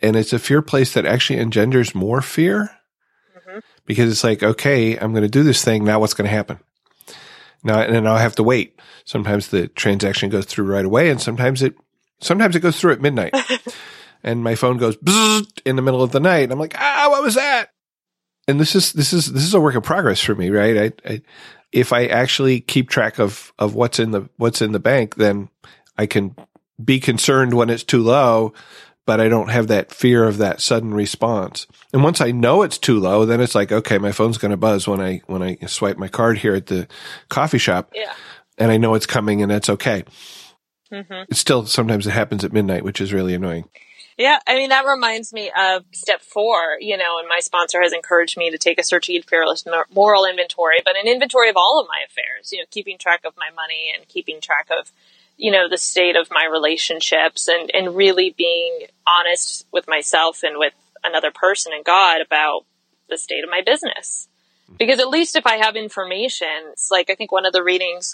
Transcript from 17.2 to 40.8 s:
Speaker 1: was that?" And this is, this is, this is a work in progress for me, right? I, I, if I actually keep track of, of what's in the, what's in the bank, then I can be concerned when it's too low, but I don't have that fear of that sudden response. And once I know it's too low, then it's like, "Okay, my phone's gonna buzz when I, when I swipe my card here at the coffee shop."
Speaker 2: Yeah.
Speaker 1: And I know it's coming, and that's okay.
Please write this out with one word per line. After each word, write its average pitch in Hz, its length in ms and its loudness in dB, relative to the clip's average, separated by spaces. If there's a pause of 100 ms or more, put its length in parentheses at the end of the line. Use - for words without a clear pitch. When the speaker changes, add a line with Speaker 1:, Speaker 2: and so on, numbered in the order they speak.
Speaker 1:
was 233 120 0
that?" 262 360 0 (760)
And 139 120 2
this 156 160 2
is, - 180 2
this 151 200 0
is, 156 180 0
this 135 120 -2
is 180 100 0
a 190 60 6
work 143 160 2
in 123 60 -2
progress 160 380 0
for - 140 0
me, 92 160 -2
right? 104 440 2 (120)
I, - 80 -8
I, 110 80 -10 (500)
if 123 220 2
I 123 140 2
actually 127 540 0
keep - 280 -2
track 110 300 -2
of, 104 400 -4
of 107 160 -2
what's 120 240 -2
in 113 100 -2
the, 101 180 -4 (100)
what's 117 260 -2
in 107 80 0
the 104 80 -2
bank, 117 360 0
then 101 340 0 (500)
I 107 80 0
can 98 280 -2 (480)
be 131 160 2
concerned 131 540 2
when 120 160 2
it's 117 140 -2
too 123 180 2
low, 113 520 4 (520)
but 113 140 2
I 110 100 4
don't 113 220 0
have 113 160 0
that 104 260 0
fear 120 300 4
of 107 160 2
that 98 220 -2
sudden 113 340 -2
response. 104 720 -4 (260)
And 135 100 4
once 156 180 2
I 120 100 0
know 123 320 4
it's - 160 -4
too 117 200 2
low, 98 260 2
then 117 160 2
it's 120 120 0
like, 101 180 0
"Okay, 107 280 2
my 101 120 -2
phone's 113 280 0
gonna 101 180 -2
buzz 104 300 0
when 98 140 -2
I, 92 260 -4
when 92 160 -6
I 92 140 -6 (100)
swipe - 300 -4
my 95 100 -8
card 113 320 0
here 101 160 2
at 95 120 -4
the 90 200 -4 (420)
coffee 143 300 0
shop." 92 340 -2
Speaker 2:
Yeah. 214 200 -10 (440)
Speaker 1:
And - 140 2
I 110 60 4
know 113 180 2
it's 110 100 -2
coming, 104 360 0
and 101 100 0
that's 104 180 -2
okay. 101 340 -2 (880)